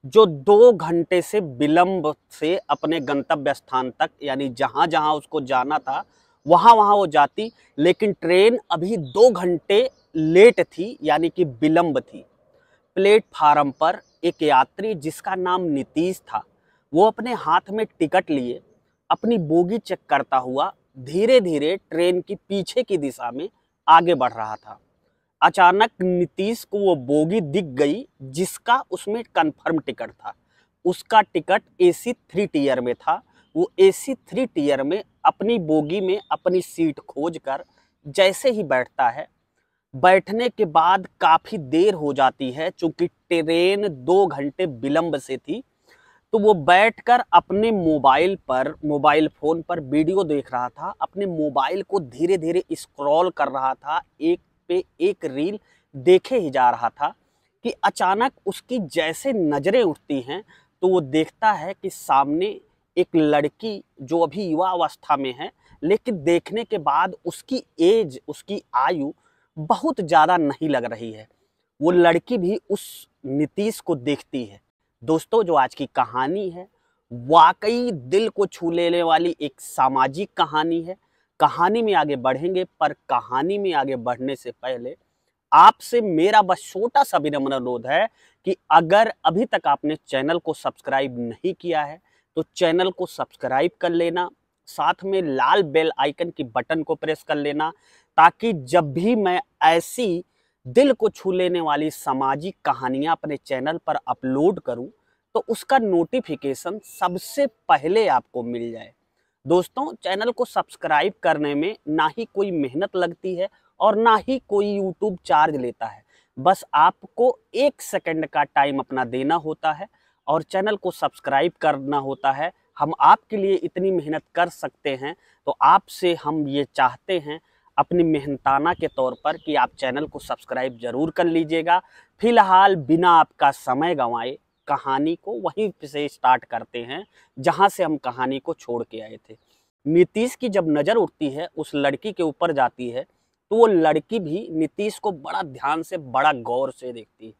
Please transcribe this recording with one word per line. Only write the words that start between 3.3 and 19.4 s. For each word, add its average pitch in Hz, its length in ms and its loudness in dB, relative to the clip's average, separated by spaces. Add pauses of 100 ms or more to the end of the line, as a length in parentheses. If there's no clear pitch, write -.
स्थान 127 360 -6
तक, 160 200 -4 (140)
यानी 139 260 -4
जहाँ-जहाँ 151 680 0
उसको 147 260 -6
जाना 135 380 -2
था 135 240 -6 (440)
वहाँ-वहाँ 208 480 6
वो 196 120 2
जाती, 151 440 0 (260)
लेकिन 180 360 2
ट्रेन 196 460 4 (120)
अभी 180 260 -4
दो 175 340 4
घंटे 185 600 0 (240)
लेट 175 460 8
थी, 185 420 -6
यानी 156 260 0
कि 180 140 -2
विलंब 151 560 2
थी। - 260 -14 (720)
प्लेटफार्म 151 760 2
पर 160 280 -2 (240)
एक 170 180 -2
यात्री 151 540 2
जिसका 160 400 -8
नाम 180 260 -2
नीतीश 160 580 -4
था, - 240 -10 (500)
वो 190 140 6
अपने 226 260 -4
हाथ 185 380 0
में 214 140 -2 (140)
टिकट 180 300 0
लिए 123 320 -4 (500)
अपनी 220 260 0
बोगी 175 400 0